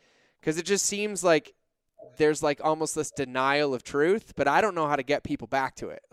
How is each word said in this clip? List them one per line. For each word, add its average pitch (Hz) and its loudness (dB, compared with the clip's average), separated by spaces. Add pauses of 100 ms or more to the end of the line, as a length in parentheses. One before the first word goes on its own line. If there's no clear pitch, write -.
(420)
'Cause 156 -2
it 170 -6
just 196 0
seems 208 -4
like 165 2 (600)
there's, 151 2
like, 147 0
almost 156 0
this 151 -4
denial 139 0
of 120 -6
truth, 170 0
but 139 0
I 151 4
don't 208 0
know 160 0
how 147 0
to 139 -2
get 127 -2
people 135 -8
back 135 -2
to 98 -10
it. 76 -14 (120)